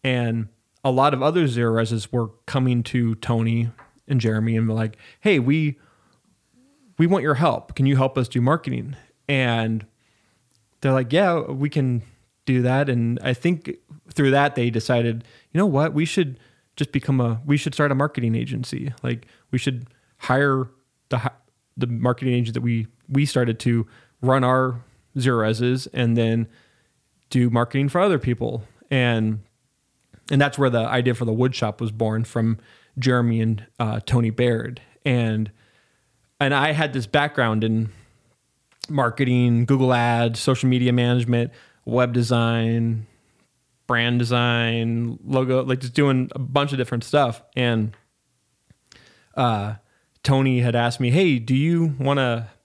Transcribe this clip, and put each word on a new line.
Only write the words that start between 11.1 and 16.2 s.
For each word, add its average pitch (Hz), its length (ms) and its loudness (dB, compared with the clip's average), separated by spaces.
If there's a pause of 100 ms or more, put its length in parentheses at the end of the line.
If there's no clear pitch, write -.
"Yeah, 170 300 2
we 139 280 -4
can 127 320 0 (440)
do 127 160 2
that." 131 280 2
And 120 340 0
I 127 100 0
think - 420 -2 (380)
through 139 180 2
that, 139 240 2
they 120 140 0
decided, 117 540 -2 (280)
"You 156 60 -2
know 196 80 4
what? 151 280 0
We 156 120 0
should 151 340 -2 (380)